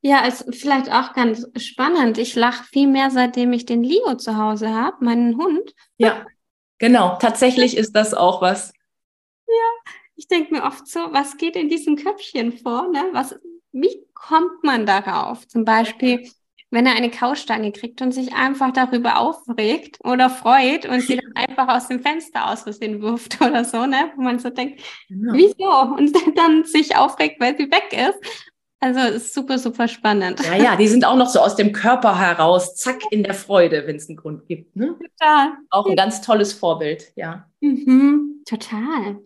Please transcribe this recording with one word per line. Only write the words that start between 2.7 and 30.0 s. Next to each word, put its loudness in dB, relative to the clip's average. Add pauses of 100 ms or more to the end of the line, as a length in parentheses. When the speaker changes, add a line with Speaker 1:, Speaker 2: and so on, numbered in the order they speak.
Speaker 1:
mehr, 2
seitdem 0
ich -4
den -2
Leo 0
zu -8
Hause -2
hab, -4
meinen 2
Hund. -2 (220)
Speaker 2:
Ja, 2 (540)
genau. 4
Tatsächlich 2
ist -2
das 2
auch 2
was. -2 (760)
Speaker 1:
Ja, -2 (240)
ich -20
denk 0
mir -2
oft -8
so, -8 (120)
was -4
geht -6
in -4
diesem -2
Köpfchen -6
vor, -6
ne? -4 (100)
Was, -6 (360)
wie -2 (120)
kommt -2
man 0
darauf? -2
Zum -2
Beispiel, 0 (440)
wenn 2
er 4
eine -2
Kaustange -4
kriegt -14
und -2
sich -6
einfach -2
darüber 0
aufregt -4
oder 2
freut 2
und -2
sie 0
Speaker 2:
<laughs> -
Speaker 1:
dann -10
einfach -2
aus -4
dem -4
Fenster -4
aus -8
Versehen -10
wirft -6
<laughs> -
oder 0
so, -4
ne? -2
Wo -8
man -2
so -8
denkt, -10 (280)
Speaker 2:
Genau. -4
Speaker 1:
"Wieso?" 4
Und 2
<laughs> 2
dann 4
sich 0
aufregt, 0
weil 0
sie -4
weg 0
ist. -6 (360)
Also 0 (160)
ist -10
super, -2
super -2
spannend. -2